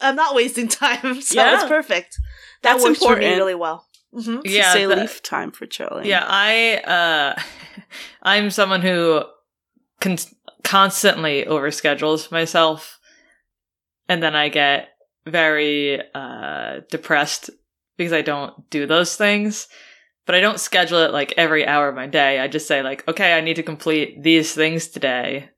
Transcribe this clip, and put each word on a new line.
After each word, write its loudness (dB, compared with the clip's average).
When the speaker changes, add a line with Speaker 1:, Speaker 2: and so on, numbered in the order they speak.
Speaker 1:
I'm 0
not 0
wasting 0
<laughs> -
time." -2
So -2
Speaker 2:
Yeah. 6
Speaker 1:
it's 0
perfect. -2
That 6
Speaker 2:
That's 2
Speaker 1:
works 4
for 6
me 0
Speaker 2:
important. 2
Speaker 1:
really 0
well. -6
Mm-hmm. -8
Speaker 2:
To -8
Speaker 3:
Yeah, 4
Speaker 2:
say 4
Speaker 3:
the 4
Speaker 2:
leave -6
time -6
for -16
chilling. -10
Speaker 3:
Yeah, 2
I, 2
uh, -10
<laughs> -20
I'm 2
someone 0
who 2
con-, -2
constantly 2
overschedules -2
myself, 0
and -2
then 0
I 0
get 2
very, 0
uh, -10
depressed -4
because -4
I 0
don't -8
do -4
those 0
things. -2
But 0
I 6
don't 2
schedule 0
it, 2
like, -4
every 2
hour 2
of -8
my -10
day. 2
I -2
just -6
say, 0
like, -6
"Okay, 2
I 2
need -2
to -8
complete -4
these 2
things -2
today." -6